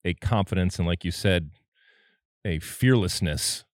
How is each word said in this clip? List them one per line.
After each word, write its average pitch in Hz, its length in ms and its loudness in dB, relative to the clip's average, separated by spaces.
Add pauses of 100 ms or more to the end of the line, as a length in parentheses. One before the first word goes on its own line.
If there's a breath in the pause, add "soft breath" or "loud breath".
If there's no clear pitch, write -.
a 90 120 0
confidence 95 640 0
and, 87 80 0
like 85 200 -2
you 87 60 0
said, 87 400 0 (920)
a 82 160 -4
fearlessness 95 1040 0 (140)